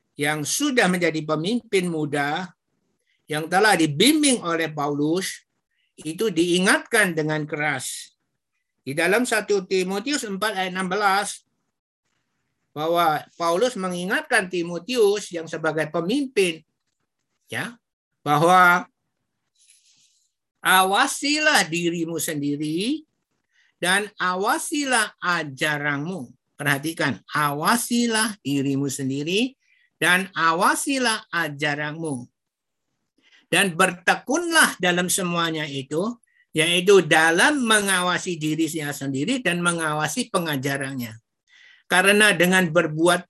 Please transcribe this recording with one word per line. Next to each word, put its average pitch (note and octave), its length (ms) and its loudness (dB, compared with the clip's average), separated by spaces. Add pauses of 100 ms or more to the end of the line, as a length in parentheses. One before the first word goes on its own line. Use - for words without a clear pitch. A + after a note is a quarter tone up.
(180)
yang D3+ 240 -2
sudah A#3+ 480 0
menjadi E3 320 0
pemimpin F3+ 640 -2
muda, D3+ 640 -4 (800)
yang D#3 160 -4
telah F#3+ 320 4
dibimbing A3+ 640 4
oleh E3 320 -2
Paulus, D3 720 -4 (480)
itu F3+ 400 -4
diingatkan F#3 800 2
dengan D3+ 320 -2
keras. D3 640 -6 (720)
Di C3 80 -10
dalam F3 320 2
satu G#3 420 0
Timotius G3 640 -2
empat G3+ 320 -4
ayat F#3 160 -4
enam F#3 160 -4
belas, G3 560 -2 (1300)
bahwa E3 500 2 (140)
Paulus F#3 400 0
mengingatkan F#3+ 720 -2
Timotius G3 840 -2
yang E3 160 -8
sebagai D#3 400 -2
pemimpin, F3+ 720 -2 (880)
ya, D#3 300 -8 (420)
bahwa F3 640 6 (1800)
awasilah A#3+ 1120 2
dirimu E3+ 500 -2
sendiri D#3 840 -4 (760)
dan G3 300 0 (100)
awasilah A#3 1000 -2
ajaranmu. D3 1120 -4 (200)
Perhatikan, C#3+ 640 -2 (160)
awasilah A3 1080 0
dirimu C#3 440 0
sendiri D3 680 -4 (440)
dan F3+ 360 2
awasilah A3 960 0
ajaranmu. D3 960 -4 (1200)
Dan F3+ 240 0
bertekunlah A#3+ 1080 0
dalam F3+ 240 0
semuanya E3+ 600 -2
itu, D3+ 520 -6 (360)
yaitu F3+ 520 6
dalam E3+ 560 4
mengawasi F#3+ 760 0
dirinya D3+ 560 -2
sendiri C#3+ 480 -4
dan F3 200 -2
mengawasi D#3+ 680 -2
pengajarannya. C#3 880 -4 (720)
Karena G3+ 420 4
dengan F3+ 380 4
berbuat E3 600 2